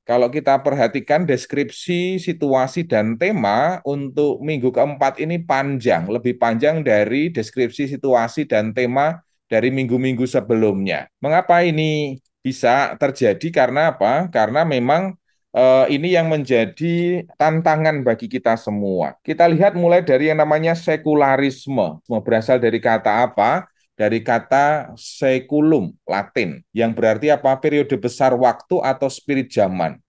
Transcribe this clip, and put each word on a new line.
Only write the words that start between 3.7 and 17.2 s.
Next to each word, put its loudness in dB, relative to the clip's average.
untuk -2
minggu -2
keempat -2
ini -4
panjang, -2
lebih -4
panjang 0
dari 0
deskripsi, -6
situasi, -2
dan 0
tema -2
dari 2
minggu-minggu -2
sebelumnya. -2
Mengapa 2
ini -2
bisa 0
terjadi? 0
Karena 2
apa? 0
Karena 2
memang, 0
eh, 6
ini 0
yang 2
menjadi -2